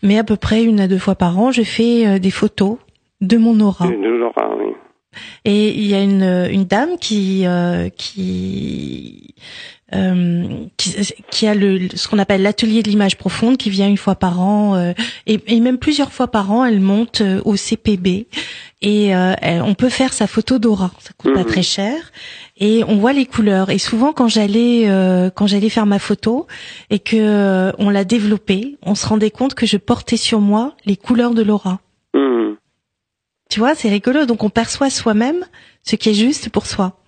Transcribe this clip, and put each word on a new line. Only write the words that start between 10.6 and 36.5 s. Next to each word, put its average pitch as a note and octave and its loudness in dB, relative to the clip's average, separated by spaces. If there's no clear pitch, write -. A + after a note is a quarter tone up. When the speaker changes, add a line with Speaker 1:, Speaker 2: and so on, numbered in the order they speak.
Speaker 1:
qui, - -4
qui - -2
a G#3 2
le, F#3+ 2
ce - -6
qu'on G#3+ 0
appelle G3 2
l'atelier G#3+ 2
de G#3 -2
l'image G3+ 2
profonde, A#3 0
qui A3 -2
vient G3 0
une G3+ 4
fois G3 0
par F3+ -2
an, G#3 2
euh, F3 0
et, G#3+ 2
et A3+ 2
même B3+ 2
plusieurs C#4+ -2
fois B3 -2
par G3+ 0
an, B3 2
elle A3 2
monte, G3+ 0
euh, F#3+ 0
au G3+ 2
C - -4
P G#3+ 0
B, F3+ -2
et, G#3 2
euh, F#3 2
elle, E3+ 0
on G#3+ 0
peut B3 0
faire C4 -2
sa A3 -2
photo B3 0
d'aura. G#3 0
Ça - -20
coûte - -2
pas G3 2
Speaker 2:
Mhm. F3+ 0
Speaker 1:
très F3 0
cher, A3+ -4
et A3 2
on G#3 2
voit A3+ 2
les C#4 2
couleurs. G3 0
Et G3+ 0
souvent, A#3+ 0
quand B3 2
j'allais, A3+ 2
euh, F#3 2
quand G#3 0
j'allais G3+ 2
faire G#3+ 0
ma G3+ 2
photo A3+ -2
et G#3 0
que, - -2
euh, G3+ 2
on G3+ 2
l'a G3+ 2
développée, G#3 -2
on F#3+ 0
se - -4
rendait G#3+ 2
compte C4+ -4
que - -2
je G#3 0
portais - -2
sur A3+ 0
moi G#3+ 0
les G3+ 0
couleurs A#3+ 0
de A3+ 2
l'aura. G3 0
Speaker 2:
Mhm. A#2+ 0
Speaker 1:
Tu - -4
vois, C#4 2
c'est A#3 -2
rigolo. B3 0
Donc, A#3 -2
on G#3 0
perçoit A#3 -2
soi-même B3 0
ce - -2
qui - 0
est G#3+ 2
juste A3+ 0